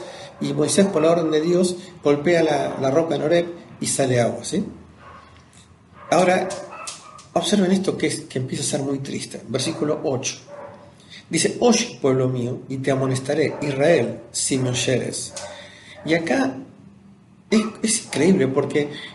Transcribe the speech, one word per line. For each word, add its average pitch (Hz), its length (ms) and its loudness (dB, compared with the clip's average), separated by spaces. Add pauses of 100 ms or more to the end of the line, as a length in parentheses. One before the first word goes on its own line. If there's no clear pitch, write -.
(420)
y 143 120 -2
Moisés, 147 320 4
por 160 160 0
la 160 100 6
orden 170 180 2
de 156 120 2
Dios, 175 340 2 (260)
golpea 147 400 4
la, 139 380 0
la 135 100 0
roca 160 260 2
en 139 80 -2
Horeb 170 220 2 (360)
y 135 60 -2
sale 127 340 2
agua, 113 220 -2
¿sí? 190 200 -4 (1500)
Ahora, 180 380 4 (840)
observen 185 380 2
esto 180 260 2
que 156 100 -2
es, - 140 -4
que - 180 -8
empieza 131 240 -4
a - 40 -4
ser 139 140 -2
muy 139 180 -2
triste. - 480 -10
Versículo 147 580 -2
ocho. 127 320 -4 (920)
Dice, 170 300 -2
"Oye, 226 420 2
pueblo 131 280 2
mío, 123 400 -4
y 135 80 -8
te 131 120 -4
amonestaré, 131 720 -2
Israel, 135 600 2 (100)
si - 260 -2
me 127 120 0
oyeres". - 640 -2 (720)
Y 226 80 0
acá 269 420 0 (960)
es, 214 100 6 (220)
es - 220 -2
increíble 135 420 6
porque 143 420 2 (260)